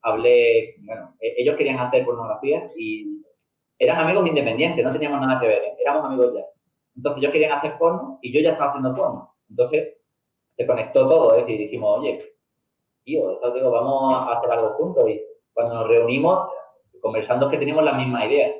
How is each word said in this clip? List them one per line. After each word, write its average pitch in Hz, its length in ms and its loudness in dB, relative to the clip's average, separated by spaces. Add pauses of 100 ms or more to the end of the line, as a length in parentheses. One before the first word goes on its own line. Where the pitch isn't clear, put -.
hablé, 117 720 4
bueno, - 400 -14
e-, 117 180 -4
ellos 143 180 2
querían 135 220 0
hacer 123 260 2
pornografía 120 720 -4
y 107 460 -10 (560)
eran 160 220 4
amigos 175 280 2
independientes, 139 560 0
no 131 80 -2
teníamos 147 280 -4
nada 131 200 0
que 117 80 2
ver, 107 140 2
¿eh? - 180 -8
Éramos 143 260 0
amigos 123 280 2
ya. 101 100 -8 (520)
Entonces 135 260 -4
ellos 143 100 0
querían 151 200 2
hacer 143 260 -4
porno 170 440 -2
y - 100 -10
yo 147 80 2
ya 156 120 4
estaba 139 180 -2
haciendo 131 240 -4
porno. - 400 -4 (160)
Entonces 123 440 -2 (600)
se 120 100 -2
conectó 127 420 2
todo, 139 260 6
es 98 120 4
decir, 110 120 -4
dijimos, 104 420 -2
"Oye, - 180 -4 (840)
tío, 147 280 -2
esto, 123 200 -4
digo, 127 180 0
vamos 131 440 0
a 120 240 -2
hacer 120 120 -2
algo 113 240 0
juntos". 139 360 0
Y 107 120 -6 (300)
cuando 117 220 -2
nos 113 140 -4
reunimos, 131 600 2 (540)
conversando 123 440 0
es 139 60 0
que - 60 -2
teníamos 156 260 0
la 139 80 2
misma 127 340 -2
idea. 139 320 2